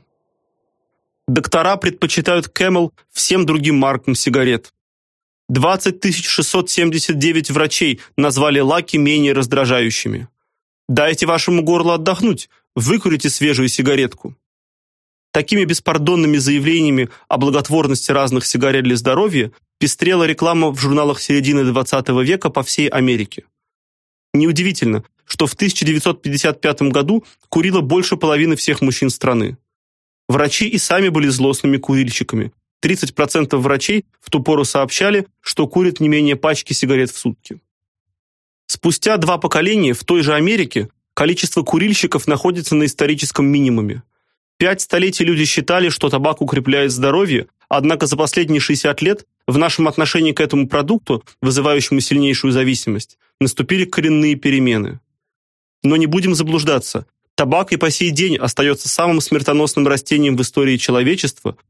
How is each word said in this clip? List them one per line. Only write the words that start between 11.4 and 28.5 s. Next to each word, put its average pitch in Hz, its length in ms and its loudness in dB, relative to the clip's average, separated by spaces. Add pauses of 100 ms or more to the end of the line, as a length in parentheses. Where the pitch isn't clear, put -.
горлу 170 300 2
отдохнуть, 180 540 -2 (280)
выкурите 151 560 0
свежую 135 380 0
сигаретку. 135 680 -2 (960)
Такими 190 320 0
беспардонными 160 720 0
заявлениями 143 720 0 (180)
о - 100 -2
благотворности 139 760 0
разных 127 340 0
сигарет 135 380 0
для 123 140 0
здоровья 135 540 0 (280)
пестрела 170 460 0
реклама 160 440 0
в 135 80 -6
журналах 143 440 0
середины 143 420 2
двадцатого 127 580 0
века 170 280 0
по 135 120 -2
всей 147 260 -2
Америке. 127 580 -2 (880)
Неудивительно, 151 720 0 (200)
что - 220 -2
в - 80 -6
тысяча 190 300 0
девятьсот 156 360 0
пятьдесят 143 400 -2
пятом 143 300 0
году 147 340 0 (240)
курило 185 320 2
больше 175 360 0
половины 156 400 2